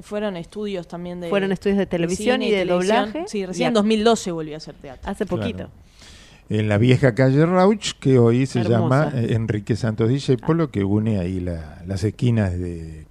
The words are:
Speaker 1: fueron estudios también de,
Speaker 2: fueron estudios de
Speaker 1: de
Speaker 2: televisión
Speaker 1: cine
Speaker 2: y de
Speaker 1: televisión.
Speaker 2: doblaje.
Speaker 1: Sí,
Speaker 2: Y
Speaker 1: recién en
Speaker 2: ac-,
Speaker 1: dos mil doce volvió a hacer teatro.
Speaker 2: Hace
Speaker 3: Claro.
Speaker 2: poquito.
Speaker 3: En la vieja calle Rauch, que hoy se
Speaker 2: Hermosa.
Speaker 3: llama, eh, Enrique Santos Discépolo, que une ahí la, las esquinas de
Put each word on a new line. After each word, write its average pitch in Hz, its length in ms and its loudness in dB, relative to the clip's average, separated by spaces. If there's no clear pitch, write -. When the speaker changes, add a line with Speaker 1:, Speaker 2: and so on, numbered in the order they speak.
Speaker 1:
fueron 208 360 -6
estudios 190 500 -8
también 175 340 -10
de, 175 80 -8
Speaker 2:
fueron 196 220 0
estudios 196 260 0
de 196 60 2
Speaker 1:
de 175 40 -6
Speaker 2:
televisión 190 540 0
Speaker 1:
cine 214 60 -2
Speaker 2:
y 208 40 2
de 190 140 2
Speaker 1:
televisión. 185 400 2
Speaker 2:
doblaje. 294 220 -8
Speaker 1:
Sí, 214 120 -6
Speaker 2:
Y 190 60 -4
Speaker 1:
recién 185 220 -2
en 247 60 0
Speaker 2:
ac-, - 40 4
Speaker 1:
dos 202 80 4
mil 220 180 2
doce 220 280 2
volvió 156 240 -8
a - 20 -12
hacer 156 180 -16
teatro. - 360 -14
Speaker 2:
Hace 202 160 -4
Speaker 3:
Claro. 117 160 -4
Speaker 2:
poquito. 92 260 -6
Speaker 3:
En 107 200 0
la 104 100 2
vieja 123 340 4
calle 135 320 4
Rauch, 185 540 2
que 135 180 4
hoy 120 300 4
se 123 140 -2
Speaker 2:
Hermosa. 113 180 2
Speaker 3:
llama, 131 340 2
eh, 117 200 0
Enrique 107 420 -2
Santos 113 340 0
Discépolo, 139 640 0
que 101 120 -2
une 104 360 0
ahí 92 200 -4
la, 82 460 -8
las 95 180 -6
esquinas 107 540 0
de 82 540 -8